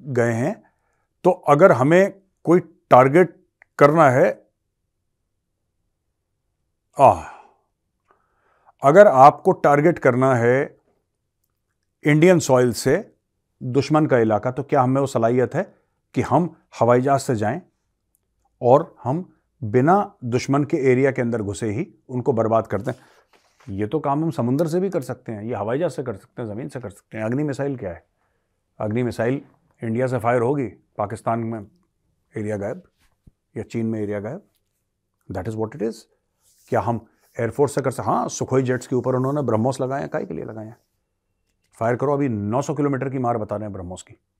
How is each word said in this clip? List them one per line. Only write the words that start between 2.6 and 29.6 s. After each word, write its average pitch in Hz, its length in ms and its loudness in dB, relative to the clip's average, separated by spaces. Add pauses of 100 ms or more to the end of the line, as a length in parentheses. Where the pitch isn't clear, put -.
करना 151 300 6
है, 143 380 0 (2500)
आह, 104 240 6 (1600)
अगर 175 240 8
आपको 143 440 6
टारगेट 151 480 2
करना 131 360 2
है 123 420 0 (1300)
इंडियन 156 340 6
सॉइल 127 340 2
से 151 420 -2 (480)
दुश्मन 139 420 0
का 131 140 2
इलाका, 110 320 0
तो 135 120 -8
क्या 139 180 0
हमें 131 200 0
वो 135 60 -2
सलाहियत 123 480 0
है 185 200 -8 (380)
कि 131 80 -4
हम 160 340 -2 (240)
हवाई 123 220 4
जहाज 135 180 0
से 131 160 -4
जाएं 110 260 -4 (1000)
और 135 420 2
हम 160 300 -6 (300)
बिना 147 600 0
दुश्मन 127 400 -2
के 165 140 -4
एरिया 131 340 2
के 127 100 -4
अंदर 117 200 -4
घुसे 101 280 -6
ही 123 240 -8 (160)
उनको 123 240 -4
बर्बाद 113 340 0
कर 101 140 -6
दें? 120 120 -8 (760)
ये 104 180 -6
तो 151 120 -4
काम 143 240 -4
हम 165 80 -4
समुंदर 135 360 -2
से 170 120 -2
भी 190 100 -4
कर 180 120 -6
सकते 127 300 -12
हैं, 104 120 -12
ये 113 120 -8
हवाई 110 240 -6
जहाज 170 120 -4
से 139 120 -10
कर 120 120 -10
सकते - 260 -18
हैं, 113 80 -10
ज़मीन 123 200 -12
से 135 100 -14
कर 113 100 -14
सकते - 280 -20
हैं। 110 80 -6
अग्नि 127 180 -2
मिसाइल 139 340 -6
क्या 95 140 -10
है? - 140 -18 (760)
अग्नि 110 240 -4
मिसाइल 120 380 -4 (420)